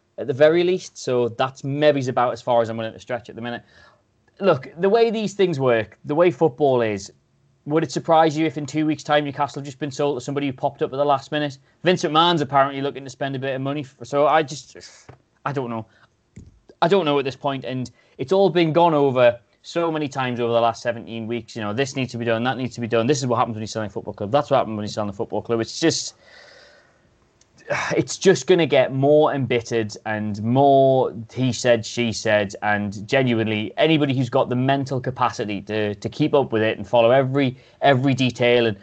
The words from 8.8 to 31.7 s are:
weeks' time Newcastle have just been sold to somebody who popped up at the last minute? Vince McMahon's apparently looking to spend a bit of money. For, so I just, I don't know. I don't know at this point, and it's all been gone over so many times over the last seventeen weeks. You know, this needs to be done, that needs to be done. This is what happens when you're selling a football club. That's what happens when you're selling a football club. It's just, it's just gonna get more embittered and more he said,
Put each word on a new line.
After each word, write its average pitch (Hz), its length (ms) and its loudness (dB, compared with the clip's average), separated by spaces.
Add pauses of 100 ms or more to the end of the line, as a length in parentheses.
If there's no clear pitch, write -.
weeks' 151 160 -2
time 151 220 0
Newcastle 143 360 -6
have 139 60 -12
just 139 140 -14
been 147 100 -6
sold 143 280 -2
to - 60 -12
somebody 143 220 -4
who 131 60 -4
popped 135 300 -6
up 127 100 -4
at 131 40 -8
the 143 80 0
last 139 280 0
minute? 147 260 -4 (240)
Vince 180 220 2
McMahon's 165 380 2
apparently 139 380 2
looking 135 220 -6
to 135 80 -14
spend 139 240 -6
a 131 60 -4
bit 135 160 -4
of 135 40 -6
money. 139 220 -4
For, 131 220 -16
so 143 240 2
I 156 160 4
just, 135 320 -14 (680)
I 143 80 -6
don't 127 180 -4
know. 113 140 -6 (1000)
I 170 60 2
don't 180 180 2
know 143 120 2
at 135 60 0
this 131 100 -4
point, 135 300 -6
and 127 260 -8 (280)
it's 135 140 -4
all 190 180 4
been 165 220 2
gone 170 200 4
over 127 480 4 (220)
so 170 280 -2
many 156 180 -4
times 127 300 -4
over 117 140 0
the 117 80 4
last 117 220 0
seventeen 113 440 -8
weeks. 117 300 -8
You 113 60 -8
know, 104 100 -4
this 131 240 -4
needs 127 160 -6
to 117 60 -8
be 120 80 -6
done, 113 180 0
that 127 140 -2
needs 123 160 -6
to 120 80 -8
be 117 40 -6
done. 113 200 0
This 139 120 2
is 131 80 -4
what 117 120 0
happens 117 160 -2
when 107 80 -8
you're 107 40 -8
selling 107 200 -6
a 95 40 -10
football 101 220 -10
club. 101 180 -8
That's 147 200 0
what 135 80 4
happens 107 180 -2
when 104 80 -6
you're 104 80 -8
selling 104 160 -6
a 98 60 -10
football 104 260 -6
club. 117 200 -4
It's - 200 -6
just, - 340 0 (1800)
it's - 220 -4
just - 280 2
gonna 170 200 4
get 127 260 2
more 143 400 4
embittered 120 720 -2
and 107 380 -6
more 131 720 4 (180)
he 127 180 -2
said, 120 360 0